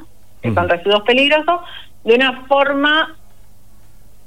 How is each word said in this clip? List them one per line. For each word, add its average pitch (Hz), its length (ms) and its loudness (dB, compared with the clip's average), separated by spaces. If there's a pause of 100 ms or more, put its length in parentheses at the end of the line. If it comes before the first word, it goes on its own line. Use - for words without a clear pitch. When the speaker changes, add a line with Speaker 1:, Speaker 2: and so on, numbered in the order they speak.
(420)
Speaker 1:
que 120 100 -2
son 175 140 2
Speaker 2:
Ujú. 175 80 2
Speaker 1:
residuos 202 300 2
peligrosos, 302 560 2 (440)
de 226 100 6
una 254 320 2
forma 277 680 2 (1120)